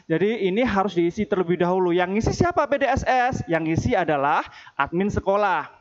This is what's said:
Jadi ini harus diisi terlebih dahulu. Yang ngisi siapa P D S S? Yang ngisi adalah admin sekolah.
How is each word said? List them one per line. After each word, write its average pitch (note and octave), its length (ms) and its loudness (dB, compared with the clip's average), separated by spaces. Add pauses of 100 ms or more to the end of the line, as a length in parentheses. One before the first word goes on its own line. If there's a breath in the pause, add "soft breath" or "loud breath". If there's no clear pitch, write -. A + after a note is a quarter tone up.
Jadi F#3+ 400 0
ini G#3+ 160 0
harus G3 320 0
diisi E3+ 320 0
terlebih F3 320 0
dahulu. F3+ 320 0
Yang F3+ 280 0
ngisi - 120 0 (120)
siapa E4+ 200 0
P C#4 160 0
D C4+ 80 0
S B3+ 160 -2
S? B3+ 400 0
Yang D#3+ 320 0
ngisi B3 160 -2
adalah E3+ 480 0 (360 loud breath)
admin F3 360 -2
sekolah. F#3+ 560 0 (120)